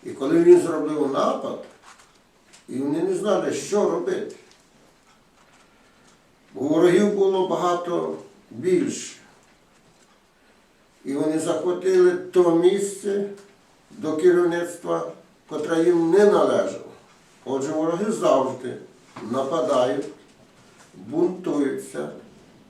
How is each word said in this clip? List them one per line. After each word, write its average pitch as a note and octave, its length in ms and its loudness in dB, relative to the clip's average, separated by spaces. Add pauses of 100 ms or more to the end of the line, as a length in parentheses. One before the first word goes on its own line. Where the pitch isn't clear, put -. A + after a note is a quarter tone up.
І B2 60 -12
коли D#3 340 2
він F3 160 10
зробив D3 520 -2
напад, D#3+ 520 -4 (1040)
і B2+ 100 -8
вони D3+ 240 -2
не F#3+ 120 -2
знали, F3 380 -2
що F#3+ 380 0
робити. - 460 -4 (2250)
Бо G2 60 -12
ворогів F3 540 4
було F#3+ 340 2
багато E3+ 680 -4 (340)
більше. - 680 -2 (1900)
І C3+ 100 -8
вони D#3 240 -2
захватили F3+ 760 2
то F3 440 2
місце G3+ 720 0 (640)
до D#3 260 -6
керівництва, E3+ 960 0 (360)
котре D#3+ 360 -2
їм E3 260 2
не G3+ 140 6
належало. - 600 2 (600)
Отже, C3+ 280 -4
вороги E3+ 400 -2
завжди B2+ 640 -2 (540)
нападають, C3+ 760 0 (880)
бунтуються, D3 1160 -4 (600)